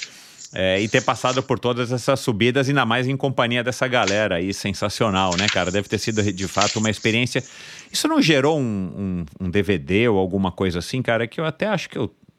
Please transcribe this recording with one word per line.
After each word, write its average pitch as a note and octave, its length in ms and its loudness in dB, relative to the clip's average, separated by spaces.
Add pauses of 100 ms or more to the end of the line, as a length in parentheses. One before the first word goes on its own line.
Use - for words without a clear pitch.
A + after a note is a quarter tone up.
(540)
é, F#2+ 280 2
e A2+ 40 0
ter C3 140 2
passado B2+ 420 0
por B2+ 160 0
todas B2 320 -2
essas B2+ 300 0
subidas, B2 480 2
ainda C#3 160 4
mais A#2+ 240 0
em C3+ 80 -2
companhia B2 480 0
dessa B2+ 240 -2
galera G#2 460 2
aí, F#2 180 0
sensacional, F#2+ 840 0
né, F#2+ 140 0
cara? F2+ 220 0
Deve G2+ 180 0
ter - 80 -2
sido, G#2+ 340 -2
de F#2 160 -4
fato, G2+ 320 0
uma A2 120 2
experiência. A#2 520 0 (480)
Isso - 160 -2
não D#4 140 2
gerou D3+ 400 4
um, F#2+ 640 -4 (160)
um, F#2 60 -4
um F2 40 -2
D G2+ 120 2
V F#2+ 160 2
D F#2+ 300 2
ou G#2 100 4
alguma F#2+ 340 0
coisa F2 280 -2
assim, C3 200 -4
cara? A#2 260 0
Que - 140 -8
eu D#3+ 60 -2
até D#3+ 200 -4
acho G#3 220 -2
que - 80 -10
eu, A2+ 180 -4 (240)